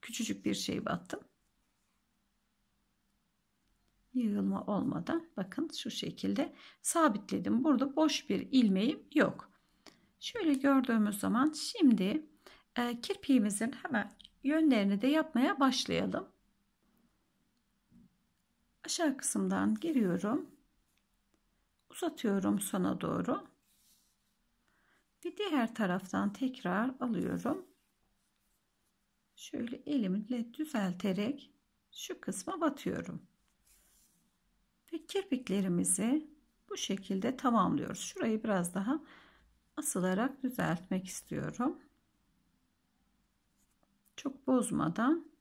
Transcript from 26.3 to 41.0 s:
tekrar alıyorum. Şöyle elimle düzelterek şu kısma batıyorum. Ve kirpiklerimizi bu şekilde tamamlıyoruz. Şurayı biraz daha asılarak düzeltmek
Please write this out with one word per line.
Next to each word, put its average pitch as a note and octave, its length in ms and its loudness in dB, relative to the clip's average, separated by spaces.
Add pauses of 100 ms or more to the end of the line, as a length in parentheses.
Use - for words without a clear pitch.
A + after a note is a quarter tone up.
tekrar B3 680 -2
alıyorum. G3+ 680 -2 (1700)
Şöyle - 400 -8
elimle A#3 760 -2
düzelterek G#3 960 -2 (420)
şu - 280 -12
kısma - 400 -6
batıyorum. - 640 -4 (1700)
Ve E4 140 -10
kirpiklerimizi G3+ 1200 0 (400)
bu G4+ 60 -6
şekilde G3 600 -4
tamamlıyoruz. A3 640 0
Şurayı A3+ 440 -2
biraz F#3 300 0
daha A#3 260 -2 (760)
asılarak G#3 640 -2
düzeltmek F#3 640 -2